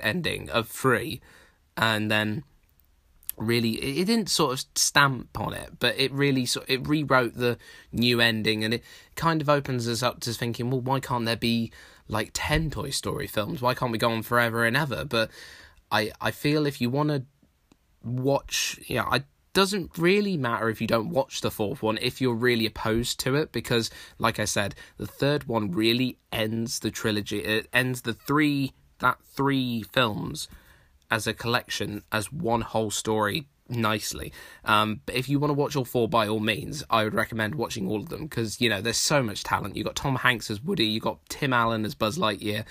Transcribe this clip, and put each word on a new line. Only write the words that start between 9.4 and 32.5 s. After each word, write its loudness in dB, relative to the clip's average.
of 2
opens 2
us 0
up 0
to -6
thinking, -4
"Well, 0
why 0
can't -4
there 0
be, 0
like, -4
ten 0
Toy -6
Story -4
films? -4
Why 2
can't -2
we -2
go 2
on 0
forever 2
and 2
ever?" 0
But 0
I, 0
I 0
feel 0
if -4
you 2
wanna 0
watch, -2
yeah, -2
it 0
doesn't 0
really 2
matter 0
if -2
you -2
don't 2
watch -2
the 0
fourth -2
one, 2
if -2
you're 2
really 2
opposed -2
to 0
it, -2
because, 0
like 2
I -2
said, -2
the -8
third 0
one 0
really 2
ends -2
the -2
trilogy. -2
It 0
ends 0
the -2
three, 0
that 2
three -2
films -2
as 0
a 0
collection, -4
as -2
one 0